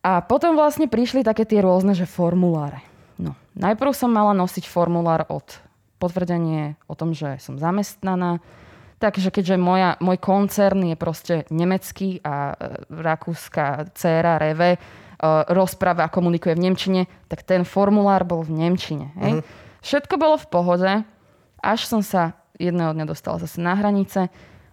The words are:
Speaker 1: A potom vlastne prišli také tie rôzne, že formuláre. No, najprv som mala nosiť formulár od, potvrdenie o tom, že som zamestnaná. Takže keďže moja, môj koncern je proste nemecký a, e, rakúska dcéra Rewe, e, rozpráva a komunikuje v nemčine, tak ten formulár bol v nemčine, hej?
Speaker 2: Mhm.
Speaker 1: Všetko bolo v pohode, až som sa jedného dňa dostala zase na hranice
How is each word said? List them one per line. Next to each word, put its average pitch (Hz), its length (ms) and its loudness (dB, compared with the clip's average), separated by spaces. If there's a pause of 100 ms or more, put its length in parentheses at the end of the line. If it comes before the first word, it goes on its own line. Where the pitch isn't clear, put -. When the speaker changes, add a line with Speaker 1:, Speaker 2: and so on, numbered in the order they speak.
Speaker 1:
A 180 200 2
potom 320 320 2
vlastne 302 320 2
prišli 240 380 0
také 220 200 0
tie 214 160 2
rôzne, 190 360 4
že 175 100 0
formuláre. 170 760 0 (320)
No, 165 160 -8 (240)
najprv 220 360 0
som 254 200 -2
mala 208 240 4
nosiť 180 320 -2
formulár 170 580 0
od, - 220 -10 (500)
potvrdenie 170 800 -2 (100)
o 151 80 -14
tom, 165 180 -4
že 143 280 -6
som 131 160 -14
zamestnaná. 180 880 -4 (520)
Takže 196 340 -2
keďže 185 280 0
moja, 180 400 2
môj 185 200 0
koncern 196 640 2
je 165 140 0
proste 165 400 -4 (120)
nemecký 185 760 -2
a, 143 300 -4
e, - 380 -12
rakúska 160 1000 -4
dcéra 165 460 2
Rewe, 156 340 2
e, 175 80 0 (680)
rozpráva 180 560 2
a - 80 -8
komunikuje 170 400 0
v 170 100 0
nemčine, 185 380 0 (240)
tak - 160 -10
ten 180 220 2
formulár 202 600 4
bol 170 180 -2
v 160 120 -6
nemčine, 156 640 -2
hej? 185 180 0
Speaker 2:
Mhm. 156 100 -2 (360)
Speaker 1:
Všetko 285 360 -2
bolo 311 200 4
v 311 120 -10
pohode, 180 440 2 (680)
až 220 220 0
som 220 200 0
sa 175 320 0 (200)
jedného 175 380 -2
dňa 156 140 -4
dostala 160 320 -6
zase 170 220 -10
na 175 140 -2
hranice 202 580 0 (420)